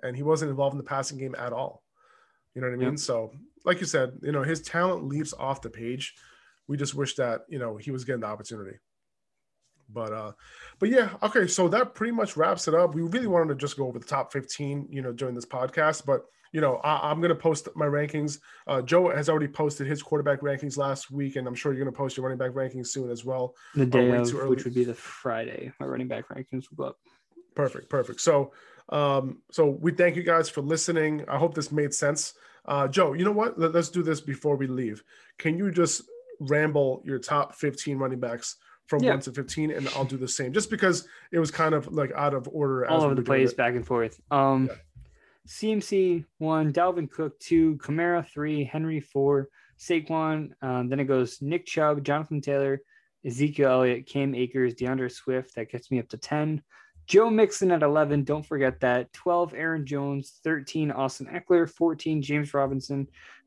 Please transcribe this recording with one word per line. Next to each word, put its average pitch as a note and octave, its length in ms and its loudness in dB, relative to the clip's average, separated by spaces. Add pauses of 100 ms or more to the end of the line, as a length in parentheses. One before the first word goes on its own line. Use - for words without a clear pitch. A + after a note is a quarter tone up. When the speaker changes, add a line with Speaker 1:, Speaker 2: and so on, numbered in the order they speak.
Speaker 1:
and B2+ 140 -8
he C#3 60 -6
wasn't D3+ 280 2
involved C#3 240 0
in C#3+ 40 -6
the C3+ 60 -8
passing C#3 340 -6
game C3 200 -8
at A#2+ 140 -6
all. B2+ 300 -8 (720)
You B2+ 80 -8
know B2+ 60 -4
what B2 60 -6
I B2 40 -6
mean? B2+ 120 0
Speaker 2:
Yep. D3 100 -4
Speaker 1:
So, A2+ 320 -4 (320)
like F3 160 2
you F#3 60 -4
said, C3 360 -2
you C#3+ 100 -4
know, C#3+ 100 0
his D#3+ 200 -2
talent E3+ 440 -2
leaps D3 280 -6
off C3+ 280 -4
the - 80 -10
page. A#2+ 440 -10 (540)
We C#3+ 80 -4
just C#3 180 -4
wish C#3 220 -4
that, A#2 320 -2
you D3+ 100 -10
know, A#2 180 -6
he G#2+ 140 -12
was B2+ 140 -8
getting A#2+ 180 -4
the G#2+ 60 -6
opportunity. G#2 500 -12 (1080)
But, A2 240 -8
uh, G#2+ 200 -10 (480)
but G3+ 80 2
yeah, A#3 220 6 (120)
okay. G#3 240 4
So F3+ 220 2
that A#3+ 260 2
pretty A#3 180 -2
much A3 240 -2
wraps F3 300 2
it D#3 80 2
up. E3+ 200 4
We E3 80 -2
really G#3+ 260 -2
wanted E3+ 220 4
to C#3 40 0
just C#3 220 -4
go C#3 100 -2
over A#2+ 140 -6
the - 60 -18
top C3+ 260 -4
fifteen, C#3 580 -6
you C#3 100 -8
know, B2+ 120 -6
during B2+ 220 -6
this B2 120 -10
podcast, D3+ 580 0
but, C3+ 200 2 (280)
you D#3 80 -2
know, C3+ 160 4
I, D3+ 340 0
I'm D#3 100 0
gonna E3 160 4
post D#3+ 400 0
my D3+ 100 0
rankings. D3 540 -2 (260)
Uh, C3+ 160 0
Joe E3+ 280 4
has C#3+ 180 -2
already D#3 200 2
posted C#3+ 380 -4
his D3 160 -4
quarterback C#3+ 380 0
rankings C#3+ 360 -4
last C#3 340 -4
week, C3+ 260 -4
and B2+ 100 -4
I'm B2 80 -6
sure C#3 180 -2
you're C3 120 -2
gonna C3 120 -6
post C3+ 200 -6
your C3 80 -6
running C3 140 -4
back B2+ 140 -4
rankings B2+ 360 -6
soon B2+ 220 -6
as A#2 140 -8
well. B2+ 300 -4 (200)
Speaker 2:
The C#3+ 80 4
Speaker 1:
Uh, B2+ 40 6
Speaker 2:
day B2 240 6
Speaker 1:
way A#2+ 80 4
Speaker 2:
of, A#2+ 100 2
Speaker 1:
too C3 100 -4
early. C3+ 120 -2
Speaker 2:
which B2+ 140 4
would B2 100 -4
be B2 100 4
the A#2 100 -4
Friday, - 840 -8
my C#3 80 -8
running B2+ 220 -4
back B2 220 -6
rankings C3 400 -8
will D#3 60 -20
go C#3+ 80 -6
up. - 140 -10 (560)
Speaker 1:
Perfect, - 340 -2
perfect. B2+ 320 -2
So, C#3+ 320 4 (360)
um, C#3 500 2 (140)
so D#3+ 140 6
we D3+ 260 2
thank E3+ 240 4
you F3+ 80 -4
guys E3 240 4
for D3 140 -6
listening. D#3 640 0
I C#3 100 -2
hope D#3 160 2
this D3+ 160 -4
made D3 240 0
sense. D3+ 400 -2 (300)
Uh, C#3 240 0
Joe, D3+ 240 4
you E3 120 2
know G#3 80 4
what? A3 260 0
Let, D#3+ 140 2
let's E3+ 160 4
do F3 140 -2
this D3+ 180 0
before C#3+ 360 -2
we C3+ 100 -2
leave. B2+ 380 -4 (340)
Can D#3+ 180 0
you G3 140 0
just E3+ 320 2 (380)
ramble D3 640 2
your C3+ 160 -4
top C#3+ 340 0
fifteen C#3 440 -4
running C3 200 -2
backs A#2+ 380 -8 (300)
from D3 160 2
Speaker 2:
Yeah. - 80 4
Speaker 1:
one C#3 100 2
to C3+ 120 -10
fifteen, D3+ 400 -4
and C3+ 180 -4
I'll C3+ 140 -2
do C3 120 -4
the B2+ 120 -6
same, C3 240 -4
just G#3 180 0
because F#3+ 360 0 (260)
it E3+ 60 2
was D#3+ 120 0
kind D#3 240 2
of, - 180 -2
like, D3+ 200 0
out C#3+ 220 0
of B2+ 180 -4
order C3+ 340 0
Speaker 2:
All D#3+ 120 4
Speaker 1:
as D#3 60 4
Speaker 2:
over D3 60 4
Speaker 1:
we C3+ 60 2
Speaker 2:
the B2 40 2
Speaker 1:
were A#2+ 60 0
doing C3+ 160 4
Speaker 2:
place, B2 100 4
Speaker 1:
it. - 40 -8
Speaker 2:
back B2 180 2
and A#2+ 120 -4
forth. A#2 340 -2 (100)
Um, C3+ 400 4
Speaker 1:
Yeah. G#2+ 60 -12 (720)
Speaker 2:
C - 260 -4
M G#3+ 80 0
C F3+ 440 2 (140)
one, D#3 340 2
Dalvin F3 380 0
Cook - 280 -6
two, D#3+ 380 4
Kamara E3 500 0
three, D3 380 -4
Henry D#3 360 -4
four, C#3 480 2 (300)
Saquon. D#3 720 -2 (120)
Um, B2 260 -2
then C3+ 120 0
it C#3 40 2
goes C3 380 0
Nick D#3+ 240 -4
Chubb, D3+ 380 0
Jonathan D3+ 360 -2
Taylor, C#3 400 0 (440)
Ezekiel C#3 460 2
Elliott, B2+ 360 4
Cam C#3 280 -2
Akers, B2 400 0
DeAndre B2+ 360 -2
Swift. B2+ 440 -6
That A#2 160 -8
gets - 200 -10
me B2+ 100 2
up - 80 -10
to - 80 -12
ten. D3+ 460 -2 (440)
Joe A3 240 6
Mixon G#3 400 4
at E3 140 4
eleven. D3 400 4
Don't D3 200 -2
forget C3+ 360 0
that. B2 320 2
Twelve, F3 420 0
Aaron D#3 320 -4
Jones. C#3 560 -4
Thirteen, D#3 480 -2
Austin C3 380 -4
Eckler. E3+ 420 2
Fourteen, D#3+ 520 0
James D3 300 -2
Robinson. C#3 560 -2 (380)